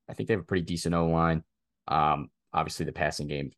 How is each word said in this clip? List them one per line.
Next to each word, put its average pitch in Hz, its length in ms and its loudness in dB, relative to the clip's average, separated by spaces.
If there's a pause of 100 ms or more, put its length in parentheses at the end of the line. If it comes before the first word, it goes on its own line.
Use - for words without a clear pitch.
I - 40 -10
think - 140 -8
they 117 60 4
have 95 80 0
a 82 40 -10
pretty 90 200 0
decent 85 280 -2
O-line. 82 500 2 (440)
Um, 76 420 2 (240)
obviously, 82 320 -2
the - 60 -4
passing 76 360 -2
game 71 300 -6